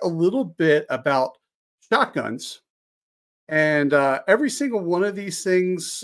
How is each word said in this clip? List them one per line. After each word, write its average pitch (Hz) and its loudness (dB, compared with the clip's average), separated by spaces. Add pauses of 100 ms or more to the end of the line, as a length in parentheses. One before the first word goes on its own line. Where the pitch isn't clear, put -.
a 185 0
little 180 0
bit 156 2
about 131 0 (560)
shotguns. 120 -4 (840)
And, 151 2
uh, 139 4
every 240 4
single 240 -4
one 175 0
of 202 -2
these 202 -10
things, 185 -2